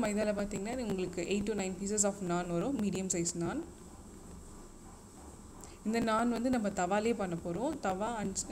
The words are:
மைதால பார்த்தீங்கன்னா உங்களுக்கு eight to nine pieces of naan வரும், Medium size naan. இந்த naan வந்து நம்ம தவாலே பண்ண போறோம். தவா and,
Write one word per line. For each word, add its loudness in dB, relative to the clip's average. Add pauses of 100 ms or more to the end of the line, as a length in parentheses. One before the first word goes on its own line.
மைதால 2
பார்த்தீங்கன்னா -2
உங்களுக்கு 0 (100)
eight 4
to 2
nine 0
pieces 2
of -4 (140)
naan 2
வரும், 2
Medium 0
size 0 (100)
naan. 0 (2250)
இந்த 4
naan 6
வந்து 4
நம்ம 4
தவாலே 4
பண்ண 0
போறோம். 0 (140)
தவா 0 (140)
and, -2 (140)